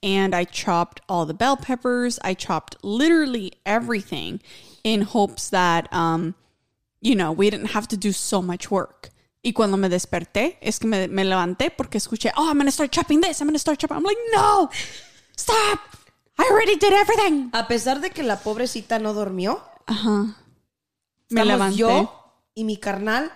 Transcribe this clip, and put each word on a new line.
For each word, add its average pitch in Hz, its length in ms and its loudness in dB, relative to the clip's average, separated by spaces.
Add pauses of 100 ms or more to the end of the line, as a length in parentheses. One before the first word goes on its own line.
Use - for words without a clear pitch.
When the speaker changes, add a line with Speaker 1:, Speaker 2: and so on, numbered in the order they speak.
Speaker 1:
and 196 300 2
I 175 100 0
chopped - 640 -2
all 170 180 0
the 156 80 -6
bell 262 220 2
peppers. 247 680 -4
I 190 120 -2
chopped - 500 -6
literally 247 680 0 (140)
everything 214 720 -4 (440)
in 220 180 2
hopes 202 480 -2
that, 175 420 2
um, 165 420 0 (680)
you 226 160 2
know, 165 160 0
we 196 180 2
didn't 208 220 -6
have 220 160 -4
to 226 80 -4
do 196 160 -2
so - 300 -2
much 180 280 -6
work. - 380 -4 (340)
Y 233 100 -2
cuando 196 260 2
me 190 100 2
desperté, 180 720 -2
es - 180 -4
que - 80 -4
me, 196 200 0
me 190 180 -2
levanté 185 500 -2
porque - 220 -6
escuché, 220 400 -2
"Oh, 311 140 2
I'm 285 80 2
gonna 277 120 4
start 285 220 -2
chopping 311 300 2
this. 349 180 -2
I'm 294 80 -2
gonna 302 100 0
start 302 200 0
chopping." - 180 -4
I'm 294 80 -2
like, 415 140 0 (160)
"No, 403 340 4 (680)
stop. 427 460 0 (580)
I 359 140 4
already 415 240 4
did 381 160 6
everything." 392 640 4
Speaker 2:
A 226 120 0
pesar 240 360 -2
de 370 80 -4
que 330 120 -8
la 220 140 0
pobrecita 226 640 -4
no 214 140 -2
durmió, 196 480 -2 (260)
Speaker 1:
Ajá. 214 480 0 (960)
Me 226 100 2
Speaker 2:
estamos 214 60 6
Speaker 1:
levanté. 196 320 2
Speaker 2:
yo 226 340 4 (420)
y 220 100 -8
mi 214 120 -4
carnal 214 600 -4